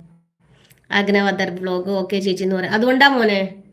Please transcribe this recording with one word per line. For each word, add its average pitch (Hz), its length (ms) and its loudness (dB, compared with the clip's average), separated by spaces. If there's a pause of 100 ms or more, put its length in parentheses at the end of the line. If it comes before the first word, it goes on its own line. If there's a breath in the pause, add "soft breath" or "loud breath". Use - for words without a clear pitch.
(880 soft breath)
അഗ്നവദർ 196 640 0
വ്ലോഗ് 185 400 -6
ഓക്കെ 196 280 -2
ചേച്ചി 190 240 -2
എന്ന് 190 120 -2
പറയാം. 185 180 -4
അതുകൊണ്ടാ 254 360 4
മോനെ. 220 320 2 (320)